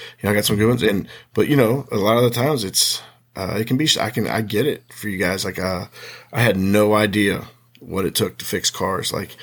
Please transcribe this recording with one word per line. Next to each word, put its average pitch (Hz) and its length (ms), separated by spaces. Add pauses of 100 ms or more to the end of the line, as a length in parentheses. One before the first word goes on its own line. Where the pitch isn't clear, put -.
(200)
you - 80
know, 101 40
I - 20
got 104 120
some 110 100
good 107 140
ones, 123 120
and, 101 260 (280)
but, 160 140
you 147 80
know, 127 340
a 117 60
lot 104 200
of 123 60
the 120 80
times 120 320
it's, - 380 (340)
uh, 95 240
it 113 80
can 131 100
be, 156 100 (120)
I 107 100
can, 110 180
I 107 140
get 104 240
it - 180 (100)
for - 160
you 95 80
guys. 92 280
Like, 92 140
uh, 92 260 (480)
I 117 80
had 107 160
no 104 380
idea 101 520 (320)
what 92 260
it - 100
took - 220
to - 80
fix - 240
cars, 92 420
like, - 320